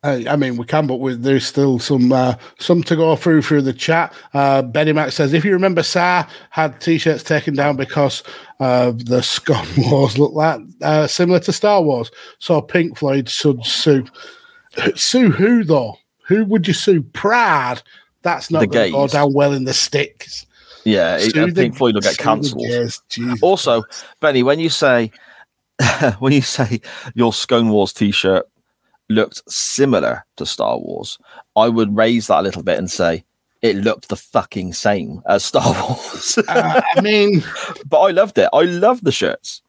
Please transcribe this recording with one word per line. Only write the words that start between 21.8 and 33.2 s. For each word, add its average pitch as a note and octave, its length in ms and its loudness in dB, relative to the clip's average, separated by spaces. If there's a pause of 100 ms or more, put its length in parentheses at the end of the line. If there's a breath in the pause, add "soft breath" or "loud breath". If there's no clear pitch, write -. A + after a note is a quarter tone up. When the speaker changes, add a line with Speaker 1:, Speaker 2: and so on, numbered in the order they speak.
Speaker 2:
will G#2 60 0
get F#2+ 140 0
Speaker 1:
sue - 20 -10
the - 80 -8
Speaker 2:
cancelled. C3 420 0
Speaker 1:
gays. A#2+ 420 -4
Jesus A#2+ 320 -6
Speaker 2:
Also, D3 420 2
Speaker 1:
Christ. - 220 -16 (140)
Speaker 2:
Benny, C#3 240 2
when C#3+ 160 2
you E3 100 -2
say, B2 440 2 (680 soft breath)
<laughs> B2 400 0
when C3 140 2
you C#3 100 4
say A#2+ 380 -2 (340 loud breath)
your A#2 180 2
Scone A#2 360 0
Wars G#2 240 2
T-shirt G2 560 0 (600)
looked - 420 0
similar F2 720 0 (120)
to - 100 -8
Star A1+ 320 -4
Wars, G1+ 400 -12 (360 loud breath)
I A2 140 4
would A2+ 260 0
raise A2+ 340 2
that F2 120 2
a - 20 -2
little F#2 200 -4
bit F2+ 160 -2
and F2+ 120 -6
say E2+ 340 -2 (360)